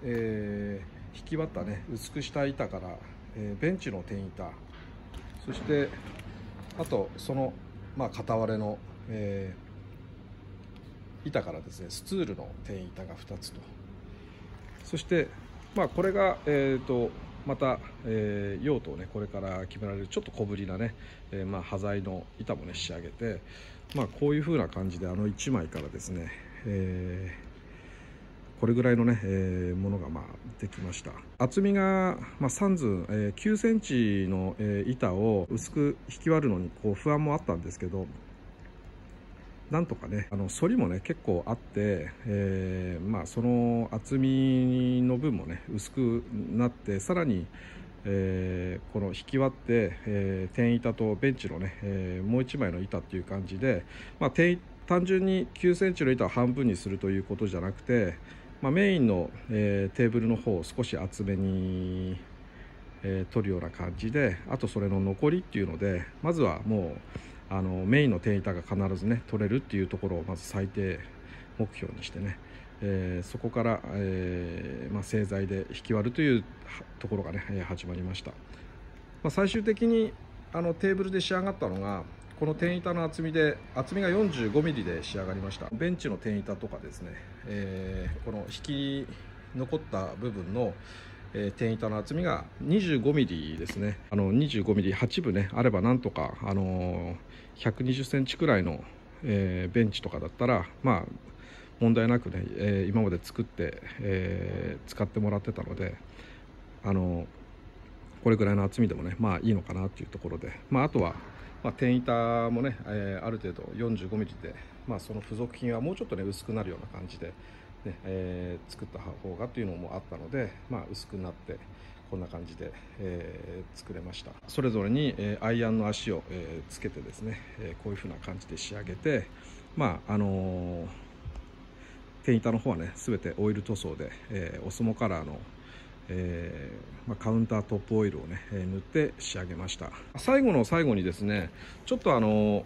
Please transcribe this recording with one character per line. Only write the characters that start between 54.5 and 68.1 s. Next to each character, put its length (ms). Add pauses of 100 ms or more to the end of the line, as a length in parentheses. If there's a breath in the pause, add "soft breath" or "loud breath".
単 180
純 220
に 300
九 180
セ 160
ン 60
チ 100
の 60
板 140
を 20
半 260
分 140
に 80
す 120
る 120
と 100
い 80
う 60
こ 120
と 120
じ 100
ゃ 40
な 100
く 100
て、 320 (480 loud breath)
ま 80
あ、 20
メ 220
イ 60
ン 80
の、 240 (180)
え 420
ー、 60
テ 80
ー 60
ブ 80
ル 80
の 80
方 200
を 80
少 200
し 120
厚 280
め 120
に、 800 (840 loud breath)
え 260
ー、 60
取 140
る 40
よ 60
う 40
な 100
感 260
じ 140
で、 260 (100)
あ 120
と 80
そ 120
れ 100
の 100
残 320
り 80
っ 20
て 160
い 60
う 40
の 120
で、 260 (160)
ま 120
ず 100
は 240
も 280
う、 20 (500 loud breath)
あ 140
の、 240
メ 180
イ 40
ン 40